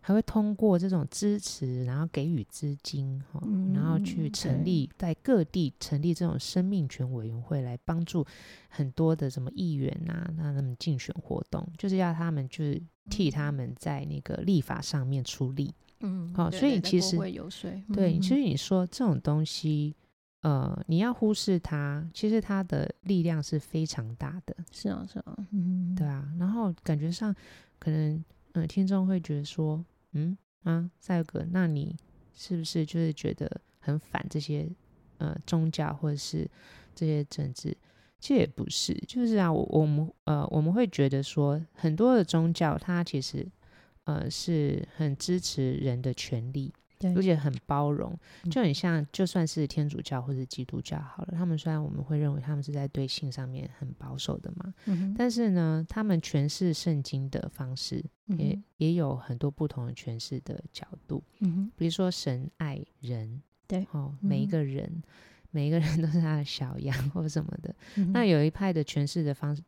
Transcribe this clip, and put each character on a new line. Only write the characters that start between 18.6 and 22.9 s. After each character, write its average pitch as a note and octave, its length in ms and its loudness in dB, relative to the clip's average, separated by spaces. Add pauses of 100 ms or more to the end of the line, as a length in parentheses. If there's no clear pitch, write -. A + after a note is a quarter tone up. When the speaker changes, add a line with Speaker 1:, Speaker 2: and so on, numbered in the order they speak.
Speaker 1:
这 - 180 -4
种 D#3 160 4
东 D3+ 240 2
西， D3+ 540 0
Speaker 2:
嗯。 - 40 -20 (400)
Speaker 1:
呃， C#3 440 2
你 E3 120 4
要 A#3+ 140 2
忽 G#3+ 220 4
视 F#3 240 2
它， D3 560 -2
其 G#3+ 140 0
实 A3 120 4
它 G3 220 0
的 - 380 -2